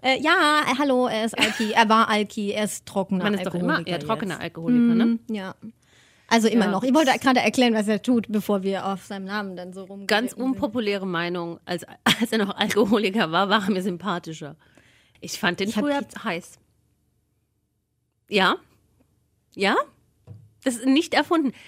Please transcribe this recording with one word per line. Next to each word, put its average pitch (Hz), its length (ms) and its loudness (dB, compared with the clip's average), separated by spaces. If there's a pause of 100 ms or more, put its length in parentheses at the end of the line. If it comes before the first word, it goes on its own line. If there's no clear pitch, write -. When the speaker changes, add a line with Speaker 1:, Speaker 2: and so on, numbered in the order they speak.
Speaker 1:
Äh, 262 180 2
ja, 302 400 4 (100)
äh, - 80 2
hallo, 254 280 2
er 220 180 -2
ist 226 140 -4
Alki, 214 340 0
er 226 160 4
war 220 220 6
Alki, 208 400 -2
er 208 140 -2
ist - 200 -8
trockener 190 400 -2
Speaker 2:
Man 208 100 2
ist 185 120 -4
doch 185 80 -6
immer 175 240 0
Speaker 1:
Alkoholiker 165 140 -6
Speaker 2:
eher 175 80 -4
trockener 175 340 -4
Speaker 1:
jetzt. - 80 -10
Speaker 2:
Alkoholiker, 233 520 2
ne? 233 120 4
Speaker 1:
Mhm, 233 140 0 (140)
ja. 190 200 -8 (760)
Also 226 200 4
immer 214 180 4
Speaker 2:
Ja. 214 40 0
Speaker 1:
noch. 196 120 0
Ich 262 100 2
wollte 254 260 4
gerade 254 220 4
erklären, 240 320 2
was 214 160 0
er 214 140 0
tut, 233 260 0
bevor 208 340 0
wir 190 240 -2
auf 196 200 -6
seinem 196 180 -10
Namen 196 320 -8
dann 180 160 -12
so 190 120 -14
rumgeritten 196 240 -16
Speaker 2:
Ganz 226 240 2
Speaker 1:
sind. 220 100 -8
Speaker 2:
unpopuläre 214 640 -2
Meinung, 175 580 -4
als, 180 200 -8 (100)
<laughs> - 260 0
als 233 100 -2
er 226 140 0
noch 196 100 -6
Alkoholiker 202 760 2
war, 190 160 2
war 202 160 2
er 190 60 -2
mir 185 120 0
sympathischer. 170 760 -8 (680)
Ich - 160 -12
fand 175 220 -2
den 196 100 -4
Speaker 1:
Ich 233 60 -4
hab 220 80 0
Speaker 2:
früher 285 180 -2
Speaker 1:
Pizza- - 220 -16
Speaker 2:
heiß. 185 340 -8 (1700)
Ja? 190 280 4 (1000)
Ja? 196 220 0 (880)
Das 247 120 -2
ist 226 100 -6
nicht 277 280 2
erfunden. 294 380 0 (160)